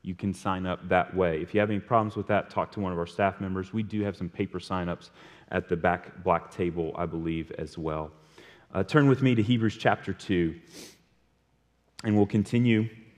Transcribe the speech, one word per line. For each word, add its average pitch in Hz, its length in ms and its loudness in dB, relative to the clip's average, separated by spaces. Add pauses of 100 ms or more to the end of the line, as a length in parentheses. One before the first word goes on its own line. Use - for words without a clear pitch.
You 90 100 -8
can 98 180 -2
sign 92 360 -4
up 90 200 -6
that 90 260 2
way. 85 280 2
If 85 140 -10
you 104 40 4
have 104 120 2
any 101 80 -2
problems 107 360 0
with 104 120 -6
that, 101 240 0
talk 90 220 -4
to 110 60 -8
one 92 140 -4
of 85 60 -4
our 85 80 -4
staff 98 340 0
members. 95 320 -6
We 113 100 -2
do 104 200 -4
have 101 120 -4
some 87 140 -8
paper 95 300 -4
sign-ups 87 500 -6 (400)
at 87 180 -2
the 90 80 0
back 87 480 -2
black 85 280 0
table, 85 440 -4
I 85 120 -4
believe, 82 500 -6
as 80 220 -10
well. 78 320 -6 (600)
Uh, 95 120 0
turn 143 260 6
with 135 140 4
me 127 100 4
to 113 80 4
Hebrews 110 360 2
chapter 101 360 0
two, 87 420 0 (1500)
and 107 120 2
we'll 101 120 6
continue 113 600 2 (300)